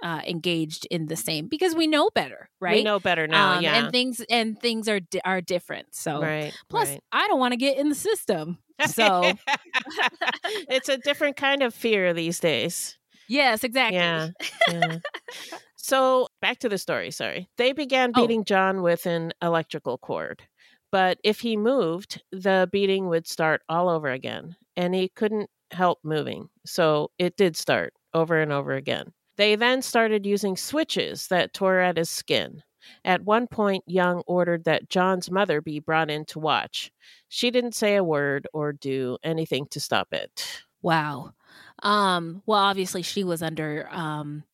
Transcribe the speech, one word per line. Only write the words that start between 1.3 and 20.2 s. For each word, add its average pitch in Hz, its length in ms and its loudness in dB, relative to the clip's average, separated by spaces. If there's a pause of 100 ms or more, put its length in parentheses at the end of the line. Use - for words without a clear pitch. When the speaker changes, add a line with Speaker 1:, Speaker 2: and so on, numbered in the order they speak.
Speaker 1:
because 320 280 0
we 320 120 4
know 311 280 4
better, 135 340 -4 (100)
right? 185 180 2
Speaker 2:
We 226 60 4
know 208 160 2
better 170 280 2
now, 180 300 4
Speaker 1:
Um, 170 60 0
Speaker 2:
yeah. 156 200 2
Speaker 1:
and 226 80 -4
things, 247 380 -2
and 226 300 0
things 226 280 -2
are 208 120 2
di-, 180 260 -4
are 185 160 0
different. - 540 -6
So, 160 260 -4
Speaker 2:
Right, 151 320 -2 (160)
Speaker 1:
plus, 403 200 0
Speaker 2:
right. 143 120 -8 (100)
Speaker 1:
I 320 160 2
don't 349 120 2
wanna 247 180 2
get 269 200 2
in 285 120 2
the 294 60 0
system. 180 640 -2 (300)
So 202 500 4
Speaker 2:
<laughs> - 40 -20 (1300)
It's 262 200 -2
a 269 80 0
different 285 400 -2
kind 277 260 0
of 233 100 0
fear 190 400 2
these 165 260 -2
days. 147 580 -2 (300)
Speaker 1:
Yes, 247 360 2
exactly. 233 340 2
Speaker 2:
Yeah, 170 320 0 (380)
yeah. 165 360 -2
Speaker 1:
<laughs> - 540 -14 (260)
Speaker 2:
So, 262 440 2 (140)
back 214 180 -2
to 247 100 -2
the 196 80 0
story, 113 320 -4
sorry. 135 480 -8
They 254 160 2
began 254 400 0
Speaker 1:
Oh. 247 80 6
Speaker 2:
beating 226 240 2
John 190 380 2
with 170 240 0
an 170 340 -2
electrical 160 560 -2
cord. - 460 -8 (480)